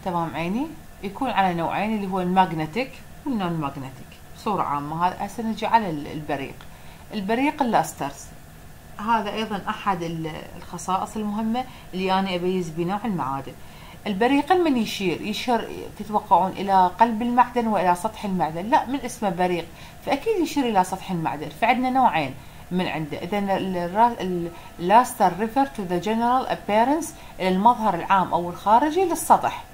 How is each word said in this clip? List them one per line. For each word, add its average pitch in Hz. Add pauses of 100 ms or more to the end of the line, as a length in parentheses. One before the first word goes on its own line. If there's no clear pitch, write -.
تمام 170
عيني؟ 185 (360)
يكون 202
على 190
نوعين، 170
اللي 196
هو 190
الماغنتيك 180 (340)
والنون 202
ماغنتيك 139 (220)
بصورة 190
عامة. 147
هذا -
هسه 202
نجي 220
على 214
ال-، 151
البريق. 143 (600)
البريق 240
اللاسترز، 160 (720)
هذا 208
أيضًا 196
أحد 196
ال-، 160 (260)
الخصائص 185
المهمة 220 (300)
اللي 185
أنا 190
أميز 180
بنوع 170
المعادن. 139 (540)
البريق 247
لمن 330
يشير، 196
يشير 220 (300)
تتوقعون 196
إلى 185 (100)
قلب 226
المعدن 240
وإلى 185
سطح 208
المعدن؟ 180
لا، 285
من 269
اسمه 220
بريق 180 (400)
فأكيد 381
يشير 277
إلى 196
سطح 185
المعدن. 151
فعندنا 254
نوعين 160 (360)
من 180
عنده. 147
إذا 190
ال-، 190
الرا-، 202
ال-، 175 (280)
اللاستر 202
refer 220
to - (100)
the 175
general 233
appearance، 233 (320)
إلى 185
المظهر 214
العام 180
أو 175
الخارجي 285
للسطح. - (120)